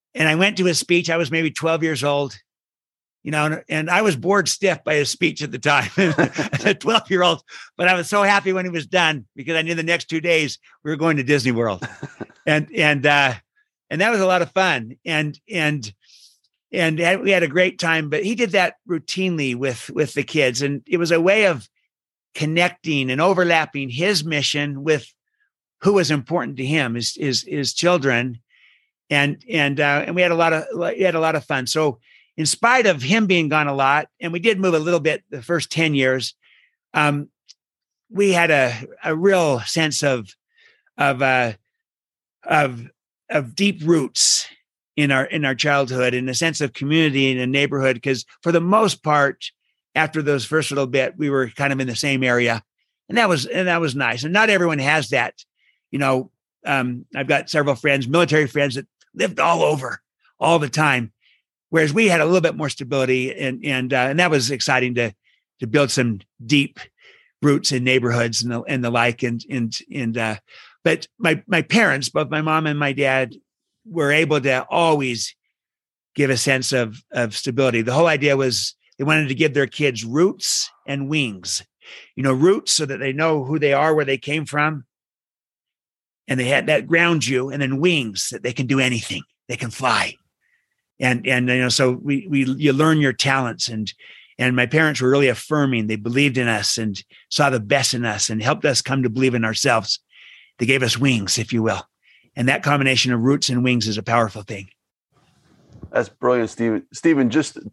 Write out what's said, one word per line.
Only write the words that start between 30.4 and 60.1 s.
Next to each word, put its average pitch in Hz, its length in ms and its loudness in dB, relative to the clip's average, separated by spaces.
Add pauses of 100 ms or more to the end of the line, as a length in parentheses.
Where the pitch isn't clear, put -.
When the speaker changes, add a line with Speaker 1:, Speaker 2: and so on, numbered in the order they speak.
Speaker 1:
of, 160 140 -2 (100)
we 170 240 -4
had 180 160 2
a 160 60 -2
lot 160 140 0
of 147 100 -4
fun. 131 200 -4
So 151 340 0 (360)
in 160 100 -2
spite 233 420 2
of 165 140 2
him 208 240 2
being 175 220 2
gone 151 200 0
a 139 60 -2
lot, 139 360 2 (100)
and 170 140 -6
we 175 60 -4
did 202 200 0
move 185 140 2
a 160 60 2
little 165 200 0
bit 151 300 -2
the 135 120 -12
first 160 300 -4
ten 156 240 0
years, 131 380 0 (600)
um, 147 360 0 (800)
we 196 240 2
had 170 180 4
a, 131 220 2 (280)
a 156 140 -2
real 165 460 2
sense 156 420 -2
of, 123 320 -2 (640)
of, 139 240 0
uh, 127 320 2 (920)
of, 131 440 -2 (400)
of 139 260 -4
deep 196 300 0
roots - 640 0 (500)
in 147 140 2
our, 135 140 2
in 143 200 -4
our 135 100 -2
childhood, 127 580 0
in 127 140 -4
a 127 60 -4
sense 160 260 -2
of 139 140 -4
community 139 580 2
in 127 80 -2
a 123 80 -2
neighborhood. 135 560 0
'Cause 135 220 -2 (160)
for 170 100 0
the 170 80 4
most 196 420 2
part, 147 500 0 (440)
after 156 260 0
those 139 220 0
first 151 280 -2
little 139 160 -2
bit, 131 300 -2
we 147 120 -2
were 135 200 0
kind 139 220 -2
of 135 80 -2
in 131 80 -4
the 120 80 -6
same 135 260 -2
area, 120 400 0 (460)
and 208 100 -4
that 226 120 4
was, 147 160 0
and 185 240 -2
that 170 100 2
was 156 160 -2
nice. 120 280 -2
And 160 100 -4
not 214 160 4
everyone 175 300 2
has 139 320 0
that, 123 340 -2 (440)
you 139 100 -6
know. 135 320 0 (340)
Um, 127 400 -2 (100)
I've 135 120 -4
got 143 220 0
several 143 260 0
friends, 139 340 0
military 151 380 2
friends, 139 280 -2
that 135 120 -8 (280)
lived 185 240 -2
all 147 240 2
over 139 380 -2 (360)